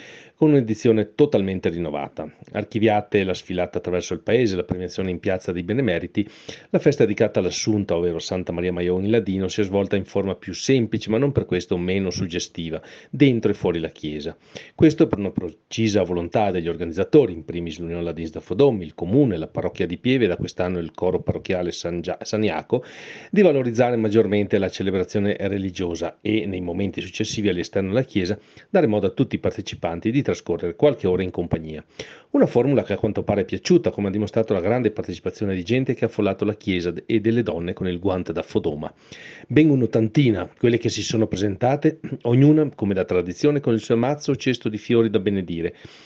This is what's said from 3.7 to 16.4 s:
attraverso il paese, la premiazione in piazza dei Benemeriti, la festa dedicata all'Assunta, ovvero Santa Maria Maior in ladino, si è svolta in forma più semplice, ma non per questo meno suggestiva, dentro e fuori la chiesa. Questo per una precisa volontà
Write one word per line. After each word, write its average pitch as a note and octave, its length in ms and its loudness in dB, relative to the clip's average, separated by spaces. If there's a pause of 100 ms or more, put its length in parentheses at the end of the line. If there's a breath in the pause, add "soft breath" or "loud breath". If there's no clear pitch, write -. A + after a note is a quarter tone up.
attraverso F2+ 380 -4
il E2 60 -8
paese, G#2+ 360 2
la F2 80 -2
premiazione F#2 460 -4
in E2+ 100 -4
piazza F#2 320 -4
dei F2 120 -4
Benemeriti, G2+ 640 -2 (440 loud breath)
la F#3 80 2
festa C#3+ 260 2
dedicata G#2 360 0
all'Assunta, F#2+ 560 -2
ovvero E2+ 220 -2
Santa F#2 340 -6
Maria F2 200 -2
Maior F2+ 300 -2
in G#2 80 0
ladino, F#2+ 380 0
si A2 120 -6
è G#2 40 2
svolta G2 320 -2
in F#2+ 100 -4
forma F#2+ 280 -4
più - 200 -12
semplice, A#2 560 0
ma A2 80 2
non C#3 120 0
per A2 140 0
questo F2+ 320 -4
meno F#2 320 -2
suggestiva, E2+ 720 -6 (300 loud breath)
dentro B2+ 400 4
e G2+ 40 0
fuori F2 260 -2
la D#2 100 -6
chiesa. D2+ 440 -10 (400 loud breath)
Questo D#3 320 4
per G2 120 -2
una G2 120 -2
precisa G2+ 720 0
volontà F2 480 0